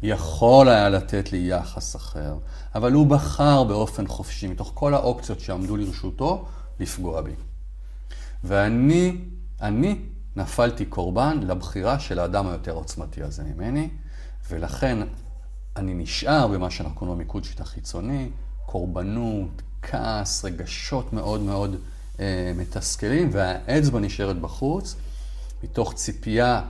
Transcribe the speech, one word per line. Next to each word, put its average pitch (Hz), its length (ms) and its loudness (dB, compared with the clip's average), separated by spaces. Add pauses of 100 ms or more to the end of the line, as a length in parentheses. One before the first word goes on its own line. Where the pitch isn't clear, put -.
יכול 107 640 8
היה 107 200 10
לתת 98 440 2
לי 90 160 0
יחס - 480 -4
אחר, 76 380 -6 (400)
אבל 120 180 2
הוא 147 140 8
בחר 143 580 6
באופן 107 420 0
חופשי, - 400 -6
מתוך 92 280 -6
כל 143 200 2
האופציות 120 460 0
שעמדו 92 360 -2
לרשותו, 104 680 -2 (360)
לפגוע 87 400 -4
בי." 76 140 -6 (1080)
ואני, 123 720 4 (440)
אני 123 380 2 (380)
נפלתי 117 480 0
קורבן 117 580 0
לבחירה 95 560 0
של 110 200 -4
האדם 92 300 2
היותר 87 240 -4
עוצמתי 78 500 -8
הזה 73 220 -6
ממני, 110 440 -2 (600)
ולכן 110 480 -2 (760)
אני 95 180 -2
נשאר 127 520 2
במה 92 240 0
שאנחנו 78 240 -6
קוראים 90 200 -4
לו 87 40 -2
מיקוד 87 260 -6
שיטה - 200 -8
חיצוני, 123 680 -6 (360)
קורבנות, 95 960 -2 (200)
כעס, 110 640 -2
רגשות 92 680 -4
מאוד 107 280 -2
מאוד, 101 360 0 (440)
אה, 90 360 0
מתסכלים, 117 760 0
והאצבע 110 680 2
נשארת 98 400 -2
בחוץ, 143 560 -4 (680)
מתוך - 300 -2
ציפייה 113 760 2